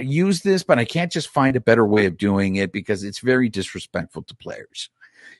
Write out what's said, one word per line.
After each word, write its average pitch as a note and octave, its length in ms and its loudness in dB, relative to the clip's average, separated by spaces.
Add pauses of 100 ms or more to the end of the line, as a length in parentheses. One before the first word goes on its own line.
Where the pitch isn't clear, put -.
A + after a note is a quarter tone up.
use E3 400 0
this, F#3+ 220 0
but C#3 160 2
I A#2 60 0
can't E3+ 260 -4
just D#3+ 160 -6
find C3 300 2
a A#2 40 -6
better A2+ 240 6
way G#2 200 4
of F2 120 -2
doing G2 380 0
it G2 160 -2
because G2 320 -4
it's G2+ 160 -10
very B2+ 300 2
disrespectful F2+ 760 -8
to - 120 -20
players. - 540 -16 (500)